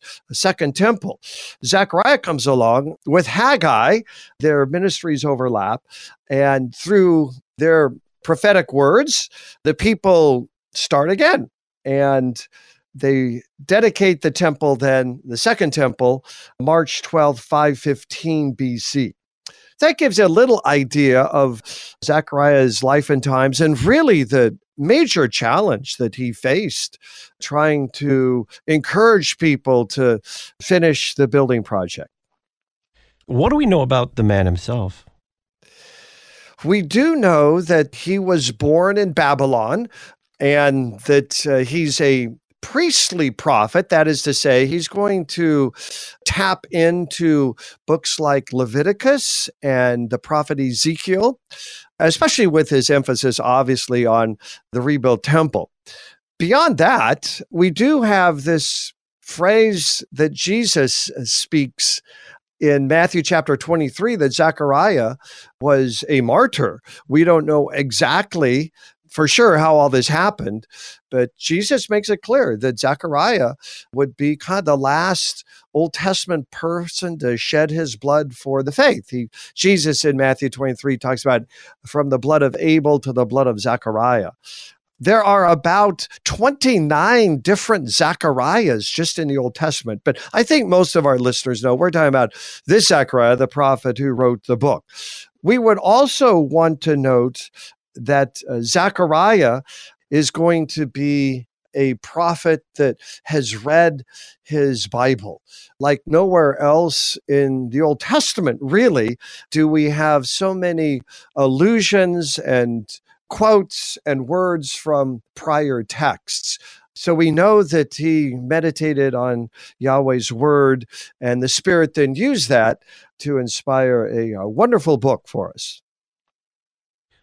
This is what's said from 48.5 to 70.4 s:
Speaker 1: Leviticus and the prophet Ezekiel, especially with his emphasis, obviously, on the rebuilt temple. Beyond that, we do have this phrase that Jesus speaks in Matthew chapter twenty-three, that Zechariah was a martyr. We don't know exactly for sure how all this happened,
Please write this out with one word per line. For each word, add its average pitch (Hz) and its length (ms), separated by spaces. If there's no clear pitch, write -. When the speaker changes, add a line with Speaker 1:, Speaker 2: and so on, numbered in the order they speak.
Speaker 1:
Leviticus 151 960
and 123 480
the 120 80
prophet 151 440
Ezekiel, 175 800
especially 185 480
with 156 220
his 135 200
emphasis, 135 480
obviously, 123 680
on 113 320
the 123 80
rebuilt 127 440
temple. 151 480
Beyond 240 380
that, 151 720
we 180 200
do 254 320
have 180 440
this - 480
phrase 202 840
that 151 180
Jesus 185 800
speaks - 760
in 143 260
Matthew 165 360
chapter 151 340
twenty-three, 170 580
that 143 160
Zechariah 147 880
was 135 480
a 139 140
martyr. 135 600
We 151 160
don't 165 200
know 151 260
exactly 143 1000
for 156 180
sure 208 300
how 156 180
all 143 140
this 127 180
happened, 151 580